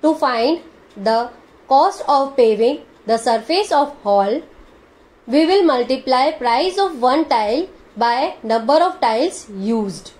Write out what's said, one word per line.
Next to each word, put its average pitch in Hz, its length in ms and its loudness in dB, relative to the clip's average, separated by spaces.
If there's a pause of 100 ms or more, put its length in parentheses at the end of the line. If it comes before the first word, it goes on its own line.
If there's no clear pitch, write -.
To 311 120 2
find 269 460 0 (360)
the 226 340 -2 (380)
cost 302 400 2
of 277 280 0
paving 233 440 2 (260)
the 220 100 0
surface 247 540 -2
of 285 320 0
hall, 202 400 0 (840)
we 294 200 2
will 381 180 2
multiply 262 680 0
price 302 460 -2
of 349 220 -2
one 262 300 2
tile 247 380 -2 (280)
by 240 460 -2
number 226 320 0
of 349 260 2
tiles 247 480 -2
used. 202 720 -6